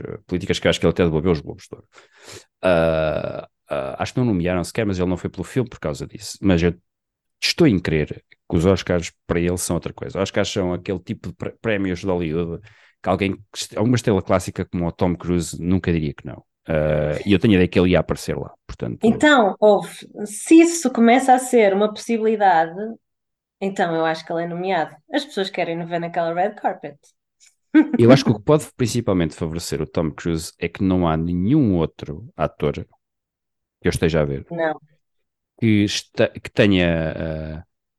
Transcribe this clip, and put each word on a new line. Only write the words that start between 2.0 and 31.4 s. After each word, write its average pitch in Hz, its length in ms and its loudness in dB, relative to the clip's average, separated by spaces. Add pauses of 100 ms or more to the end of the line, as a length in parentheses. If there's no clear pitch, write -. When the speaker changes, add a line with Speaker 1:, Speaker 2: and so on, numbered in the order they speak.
Speaker 1:
Ah, 80 880 0 (200)
ah, 67 340 -6
acho 92 120 -4
que 131 60 -2
não 123 60 0
nomearam 90 360 0
sequer, 107 240 -4
mas 95 120 -2
ele 90 100 -2
não 90 80 -2
foi 87 140 -8
pelo 90 120 -10
filme 123 260 -4
por - 120 -20
causa 73 260 -6
disso. - 340 -16
Mas 90 220 4
eu 87 120 2 (680)
estou - 240 2
em 101 140 4
crer - 440 -4 (240)
que - 80 0
os 80 80 2
Oscars 90 480 0 (140)
para 87 140 -2
ele 87 180 0
são - 160 -4
outra 82 180 -6
coisa. - 260 -10
Os 95 40 -2
Oscars 98 260 -2
são 90 240 -2
aquele 90 280 -6
tipo - 300 -12
de - 40 -14
pré-, - 260 -10
prémios 98 400 -2
de 101 60 -10
Hollywood 85 560 -4 (400)
que - 60 -6
alguém, 95 260 0
que - 240 -18
est-, - 180 -12
alguma 120 200 2
estrela 104 260 0
clássica 95 420 -2
como 85 220 -6
o 82 60 -4
Tom 87 240 -2
Cruise 85 440 -4
nunca 90 320 0
diria 78 220 -2
que - 100 -20
não. - 200 -14 (240)
Ah, 76 580 0
e 101 60 2
eu 90 80 6
tenho 110 140 4
a - 20 6
ideia 90 120 4
que - 120 -2
ele 90 100 4
ia 87 80 4
aparecer 76 400 -4
lá, - 160 -12 (100)
portanto. - 380 -10
Speaker 2:
Então, 226 560 4
ouve, 202 480 2 (180)
se - 360 6
isso 339 320 2
começa 247 420 6
a 254 40 6
ser 226 360 4
uma 208 180 0
possibilidade, 208 840 0 (840)
então 196 340 -2
eu 160 100 0
acho 160 220 -4
que 175 60 -8
ele 170 120 -2
é - 20 -6
nomeado. 170 480 -4 (180)
As 277 120 -2
pessoas 196 260 -4
querem 170 360 -4
ver 170 120 -4
naquela 170 360 -4
red 196 200 -2
carpet. 190 420 -8 (1000)
Speaker 1:
Eu 117 140 8
acho 135 120 6
que - 60 2
o 110 40 2
que 104 80 -8
pode 151 240 2 (100)
principalmente 104 580 -2
favorecer 80 480 -6
o 76 40 -4
Tom 82 240 -2
Cruise 80 480 -6
é 85 100 -4
que - 140 -10
não 90 260 2
há 80 80 2
nenhum 92 600 0